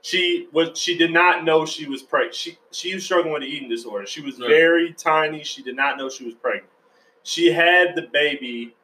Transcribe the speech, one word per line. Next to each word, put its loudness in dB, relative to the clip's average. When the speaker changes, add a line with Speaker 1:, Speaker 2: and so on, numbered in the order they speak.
Speaker 1:
She -2
was, 0
she -4
did 2
not 4
know 4
she -10
was -8
preg-, -2
she, -12
she -8
was -8
struggling 0
with -4
an -10
eating -10
disorder. -6
She -12
was -10
Speaker 2:
Right. -4
Speaker 1:
very 6
tiny. 0
She -12
did -10
not -2
know -6
she -14
was -10
pregnant. -6
She 2
had 4
the -2
baby. -4